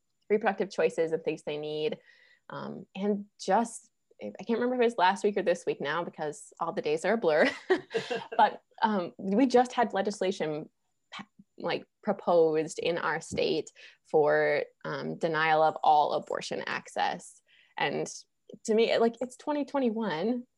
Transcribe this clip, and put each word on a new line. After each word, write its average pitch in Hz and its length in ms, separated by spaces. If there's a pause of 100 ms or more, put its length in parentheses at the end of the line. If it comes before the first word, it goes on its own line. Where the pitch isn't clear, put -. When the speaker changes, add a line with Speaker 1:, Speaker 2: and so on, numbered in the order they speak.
(300)
Speaker 1:
reproductive 202 400
choices 160 420
and 160 120
things 156 180
they 151 140
need." 151 400 (540)
Um, 143 440
and 202 300 (160)
just, 220 480 (340)
I - 220
can't 226 140
remember 247 180
if 247 60
it - 20
was 233 140
last 185 260
week 202 120
or 190 60
this 180 240
week 147 140
now 156 240
because - 560
all 165 120
the 202 100
days 156 220
are 196 100
a 233 40
blur, 175 300 (200)
<laughs> - 400
Speaker 2:
<laughs> - 280
Speaker 1:
but, - 240 (220)
um, 208 360
we 202 280
just 247 260
had 226 200
legislation 190 760 (440)
pa-, - 120 (340)
like, 160 260 (180)
proposed 160 760
in 170 200
our 160 220
state - 500 (400)
for, 151 520 (220)
um, 156 320
denial 160 460
of 156 200
all 151 320
abortion - 520
access. - 720 (360)
And 156 340 (540)
to 220 100
me, 220 220
like, 233 240
it's 247 160
twenty 294 300
twenty-one 226 760 (160)